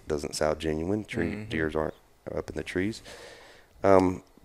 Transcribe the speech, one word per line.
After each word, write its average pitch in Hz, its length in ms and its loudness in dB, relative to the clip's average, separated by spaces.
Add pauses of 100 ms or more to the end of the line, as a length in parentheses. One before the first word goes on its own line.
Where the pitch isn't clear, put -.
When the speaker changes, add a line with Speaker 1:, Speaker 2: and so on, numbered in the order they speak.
Speaker 1:
doesn't 76 280 -4
sound 78 240 0
genuine. 80 460 -2
Tree - 260 -2
Speaker 2:
Mm-hmm. 107 180 -10
Speaker 1:
deers 78 260 -2
aren't 78 200 -2 (400)
up - 140 -6
in - 80 -12
the 78 60 -4
trees. 98 380 -4 (840)
Um, 92 400 6 (220)